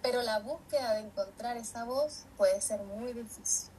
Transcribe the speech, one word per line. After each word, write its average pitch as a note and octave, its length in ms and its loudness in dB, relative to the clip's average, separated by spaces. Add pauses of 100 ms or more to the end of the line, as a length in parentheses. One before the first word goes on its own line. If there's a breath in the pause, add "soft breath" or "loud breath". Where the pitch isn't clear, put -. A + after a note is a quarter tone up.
Pero B3 180 4
la A3 160 2
búsqueda B3+ 560 0
de G#3+ 60 2
encontrar G#3+ 580 -6
esa A#3 280 -6
voz C#4 400 0 (120)
puede D4+ 240 6
ser - 220 0
muy A3 300 -6
difícil. - 640 -4